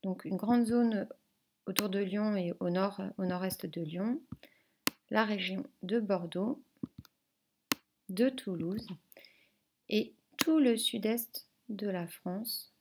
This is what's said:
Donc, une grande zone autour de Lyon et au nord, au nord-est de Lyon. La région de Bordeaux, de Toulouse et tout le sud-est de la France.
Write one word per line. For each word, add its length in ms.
Donc, 200
une 120
grande 300
zone 420
autour 220
de 100
Lyon 380
et 240
au 100
nord, 320
au 60
nord-est 420
de 140
Lyon. 400
La 140
région 420
de 160
Bordeaux, 640
de 200
Toulouse 580
et 260
tout 220
le 160
sud-est 720
de 200
la 180
France. 760